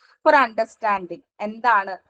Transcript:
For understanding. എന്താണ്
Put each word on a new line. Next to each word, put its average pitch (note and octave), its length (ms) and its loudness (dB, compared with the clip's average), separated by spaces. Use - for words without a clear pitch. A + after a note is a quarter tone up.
For C#4 220 4
understanding. G3+ 720 -4
എന്താണ് G#3 580 -2